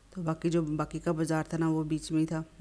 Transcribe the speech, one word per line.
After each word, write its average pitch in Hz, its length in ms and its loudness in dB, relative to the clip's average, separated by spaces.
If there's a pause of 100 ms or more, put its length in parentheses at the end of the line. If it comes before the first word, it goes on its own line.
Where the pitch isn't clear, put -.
(140)
तो 185 80 -8
बाकी 160 280 0
जो 170 120 4
बाकी 151 380 -2
का 170 140 0
बाज़ार 156 400 0
था 165 40 -2
ना 160 120 4
वो 160 140 2
बीच 156 280 -4
में 156 80 4
ही 160 60 4
था। 160 200 -2 (160)